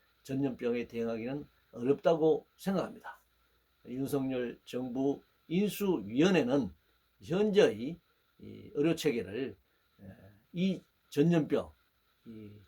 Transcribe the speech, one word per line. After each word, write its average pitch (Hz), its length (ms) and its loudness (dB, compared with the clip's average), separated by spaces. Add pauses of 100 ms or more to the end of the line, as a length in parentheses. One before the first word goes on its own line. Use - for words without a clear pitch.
(220)
전염병에 123 640 -2
대응하기는 117 580 -6 (280)
어렵다고 147 760 2 (100)
생각합니다. - 640 -4 (720)
윤석열 131 760 -4
정부 127 560 -2 (280)
인수위원회는 147 1200 2 (480)
현재의 170 760 2 (420)
이 104 360 -16
의료체계를, 127 840 -2 (460)
에, - 20 -18 (480)
이 185 280 -2 (300)
전염병, 143 640 2 (540)
이 110 260 -16 (160)